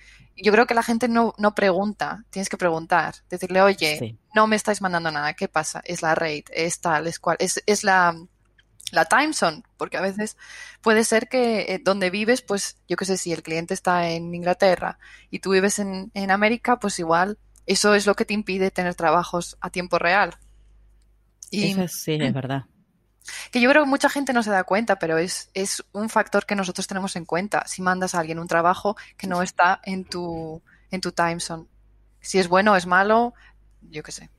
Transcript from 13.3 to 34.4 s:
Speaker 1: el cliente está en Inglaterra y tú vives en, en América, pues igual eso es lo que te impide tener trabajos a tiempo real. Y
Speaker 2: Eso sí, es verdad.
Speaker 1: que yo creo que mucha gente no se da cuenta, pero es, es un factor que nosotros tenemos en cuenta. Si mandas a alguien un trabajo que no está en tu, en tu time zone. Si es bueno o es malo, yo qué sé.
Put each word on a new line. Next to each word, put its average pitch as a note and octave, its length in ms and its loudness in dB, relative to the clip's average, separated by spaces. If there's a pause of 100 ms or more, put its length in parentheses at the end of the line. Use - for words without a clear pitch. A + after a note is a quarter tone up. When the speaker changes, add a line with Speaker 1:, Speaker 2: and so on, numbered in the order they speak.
Speaker 1:
el D#3 100 -8
cliente E3 320 -4
está F3 340 0
en E3+ 240 -6
Inglaterra F3 640 0 (320)
y F#3+ 100 -10
tú F#3 120 -2
vives F#3+ 280 2
en, G3 360 -8
en G3 160 -2
América, A3+ 480 2
pues G3+ 200 -4
igual F3 380 2 (300)
eso G#3 260 4
es G3+ 140 4
lo G3 80 4
que A3+ 100 -2
te G#3 80 -6
impide F#3+ 380 -2
tener F3+ 240 -2
trabajos F3 680 0
a F#3 80 -8
tiempo F3+ 300 -2
real. F3+ 360 2 (1160)
Y F#3 200 0
Speaker 2:
Eso F#3+ 180 -2
sí, - 240 -6
es D3+ 200 -2
verdad. C3+ 320 -4 (840)
Speaker 1:
que B3 100 0
yo B3 80 6
creo D4 140 6
que C#4 60 0
mucha C#4 200 2
gente C#4 240 -2
no A#3+ 100 2
se G#3 80 -4
da F#3 120 2
cuenta, G#3 340 0
pero D#3+ 200 -2
es, F3+ 360 -4
es F#3+ 380 -6
un G#3+ 180 -6
factor G3+ 360 0
que G#3 100 -4
nosotros F#3+ 320 -4
tenemos F#3+ 280 -6
en E3+ 100 -8
cuenta. E3+ 420 -2
Si - 140 -10
mandas F#3 340 -2
a F3 40 0
alguien D#3+ 200 -4
un F3 80 -10
trabajo F3 480 2 (220)
que G3 100 -10
no F3+ 140 0
está F3+ 420 2
en F#3+ 220 -6
tu, E3 560 -10 (300)
en F#3+ 100 -6
tu F3 100 -6
time E3+ 280 -2
zone. E3 260 -10 (560)
Si - 180 0
es F#3 80 2
bueno G3 260 6
o - 20 6
es F3 120 0
malo, G#3+ 460 4 (480)
yo D#3+ 220 -14
qué D3 80 -16
sé. - 260 -16